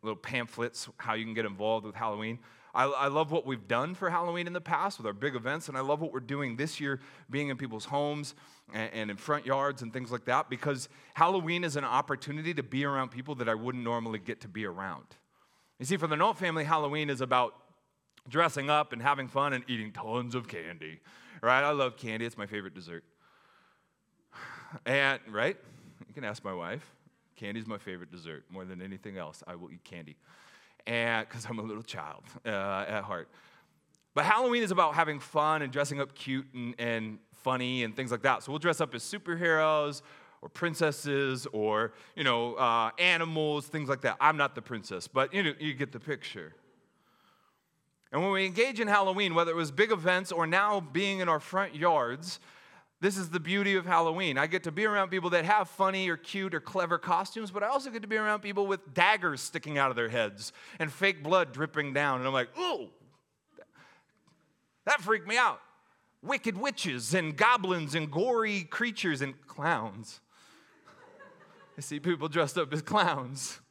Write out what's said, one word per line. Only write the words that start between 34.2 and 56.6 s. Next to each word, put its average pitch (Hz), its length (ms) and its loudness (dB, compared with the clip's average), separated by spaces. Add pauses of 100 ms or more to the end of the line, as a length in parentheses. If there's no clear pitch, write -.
Halloween 240 360 4
is 208 80 0
about 175 240 4
having 151 260 2
fun 151 440 2
and 131 100 -4
dressing 143 260 0
up 139 140 -4
cute 135 400 -4
and, 120 240 -6
and 113 420 -2 (220)
funny 127 420 0
and 110 120 -4
things 127 160 -4
like 120 100 -2
that. 127 220 2
So - 80 -8
we'll 151 80 -4
dress 165 200 0
up 135 140 0
as 117 100 -6
superheroes 156 1000 2 (380)
or 156 80 -14
princesses 143 960 0
or, 107 460 0 (220)
you 156 80 -4
know, 120 320 2
uh, 117 440 4
animals, 160 680 2
things 151 220 -4
like 135 120 0
that. 123 180 0
I'm 151 180 6
not 139 160 2
the 120 80 -10
princess, 101 460 -8
but, 131 260 2
you 196 80 0
know, 156 180 2
you 151 140 -4
get 135 180 -4
the 120 80 -10
picture. 107 540 -10 (1600)
And 143 100 0
when 196 100 2
we 190 140 2
engage 214 340 2
in 226 80 2
Halloween, 196 460 4
whether 170 180 6
it 165 40 0
was 160 160 0
big 202 200 4
events 180 400 2
or 165 140 2
now 196 340 4
being 185 400 0
in 180 80 2
our 160 120 4
front 185 360 -2
yards, 151 640 2 (600)
this 190 160 2
is 180 120 -2
the 170 120 -2
beauty 196 340 2
of 180 100 2
Halloween. 165 520 4
I 147 100 4
get 175 160 0
to 170 80 -4
be 185 140 0
around 202 240 2
people 180 220 0
that 170 120 4
have 196 260 4
funny 190 400 2
or 170 60 0
cute 190 400 -4
or 151 60 -2